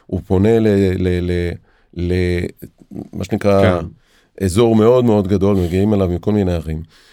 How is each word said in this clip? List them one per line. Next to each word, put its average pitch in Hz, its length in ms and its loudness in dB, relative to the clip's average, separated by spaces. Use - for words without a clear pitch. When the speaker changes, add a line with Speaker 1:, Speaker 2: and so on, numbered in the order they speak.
Speaker 1:
הוא 90 200 -6
פונה 104 320 2
ל-, 110 100 2
ל-, 90 320 -2
ל-, 87 220 -4
ל-, 87 520 -2
מה 95 120 -8
שנקרא, 98 560 0
Speaker 2:
כן. 82 60 -10
Speaker 1:
אזור 110 320 2
מאוד 123 280 4
מאוד 104 240 2
גדול, 98 280 0
מגיעים 95 380 0
אליו 98 140 0
מכל 87 240 -2
מיני 98 200 0
ערים. 80 300 -6